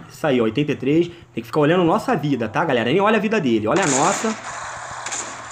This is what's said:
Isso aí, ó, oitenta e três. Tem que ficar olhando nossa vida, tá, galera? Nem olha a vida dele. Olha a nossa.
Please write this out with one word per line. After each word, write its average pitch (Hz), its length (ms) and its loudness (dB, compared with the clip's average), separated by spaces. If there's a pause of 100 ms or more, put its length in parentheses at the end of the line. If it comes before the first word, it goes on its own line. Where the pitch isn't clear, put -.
Isso - 160 -6
aí, 135 140 4
ó, 113 60 4
oitenta 139 260 0
e 127 40 -4
três. 151 320 2
Tem - 340 -12
que - 20 -6
ficar - 160 -4
olhando 165 240 4
nossa 202 320 2
vida, 139 320 0
tá, 143 160 0
galera? 123 260 2
Nem 175 120 2
olha 220 160 4
a 208 40 0
vida 220 200 0
dele. 113 260 2
Olha 165 160 2
a 175 40 0
nossa. 170 480 2 (1160)